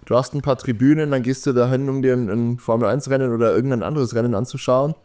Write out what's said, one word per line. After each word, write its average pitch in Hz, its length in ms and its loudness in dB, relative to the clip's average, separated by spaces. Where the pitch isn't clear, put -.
Du 113 100 0
hast 127 180 0
ein 143 80 -4
paar 131 160 0
Tribünen, 143 540 2
dann 131 120 0
gehst 131 220 -4
du 143 60 2
dahin, 127 380 2
um 135 120 -2
dir 127 120 2
ein, 123 160 0
ein 120 300 -2
Formel 117 280 0
eins 131 220 -2
Rennen 135 240 0
oder 113 200 2
irgendein 120 300 0
anderes 120 320 -2
Rennen 117 200 0
anzuschauen. 131 580 0